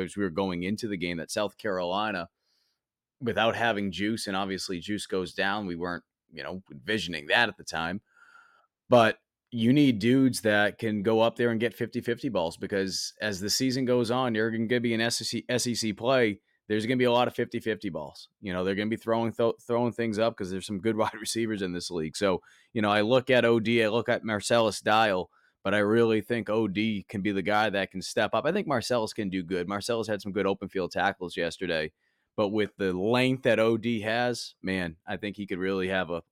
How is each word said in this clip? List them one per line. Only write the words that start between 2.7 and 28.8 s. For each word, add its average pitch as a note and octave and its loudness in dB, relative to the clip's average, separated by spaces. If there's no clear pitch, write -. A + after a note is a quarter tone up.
without A2 2
having G#2 0
Juice, G#2 -2
and G2 -4
obviously F#2+ -4
Juice G2 -6
goes F#2 -4
down, G2 -2
we F2 -6
weren't, E2+ -6
you D2+ -14
know, F2+ -10
envisioning E2 -6
that G#2+ 2
at - -12
the E2+ -18
time. E2+ -4
But A2+ 6
you A#2 4
need C3+ 4
dudes B2 4
that G#2 2
can G#2+ -2
go A2 4
up A2+ 2
there A#2+ 2
and A2+ -2
get A#2 -2
fifty A#2 -6
fifty A#2+ -4
balls, E2+ -2
because F#2+ -4
as G#2 -4
the G2+ -4
season C3 0
goes B2 2
on, B2 0
you're A2 0
gonna A2+ 0
be A#2 0
an A2+ 0
S A#2 0
E A2 -6
C, - -6
S A#2+ 0
E A#2 -2
C G#2+ -2
play. A#2 2
There's G#2+ 0
gonna B2+ 0
be B2 2
a A#2+ 4
lot A#2+ 4
of - -6
fifty A#2 -2
fifty G#2+ -4
balls. D2+ -10
You G2+ -6
know, F2+ -2
they're G2 0
gonna G#2 -2
be A2 -2
throwing, A2+ 0
th-, A#2 0
throwing A#2+ 0
things A2+ -4
up A2+ 2
'cause F#2 -6
there's F#2 -6
some G2+ -6
good A2 0
<laughs> - -
wide G#2+ 2
receivers A2 -4
in F2+ -2
this F2 -6
league. D#2+ -4
So, F#2+ 2
you A2+ -2
know, G#2 2
I G#2 4
look B2 2
at B2 6
O A#2 6
D, A2+ 4
I G#2+ 2
look A2+ 0
at A2+ 0
Marcellus A2 2
Dial, G#2+ 4
but G2 2
I G#2+ 4
really A2 4
think A2 -4
O A2 2
D G#2 -2
can G2+ -6
be G2+ 0
the G2 0
guy G#2 2
that F#2+ -2
can F#2+ -10
step G#2 -2
up. A2 -2
I D#3 0
think F3+ -2
Marcellus A#2+ -2